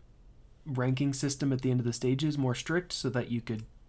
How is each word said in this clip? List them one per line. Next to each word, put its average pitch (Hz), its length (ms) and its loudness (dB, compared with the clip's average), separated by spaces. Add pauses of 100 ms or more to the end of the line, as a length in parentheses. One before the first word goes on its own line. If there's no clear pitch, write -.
(680)
ranking 131 460 0
system 139 400 2
at 127 100 0
the 131 80 2
end 123 100 2
of 117 60 -2
the 120 60 0
stages 135 440 0
more 127 180 0
strict 175 380 -2
so - 160 -2
that 120 220 -2
you 117 100 0
could, 113 240 -6 (240)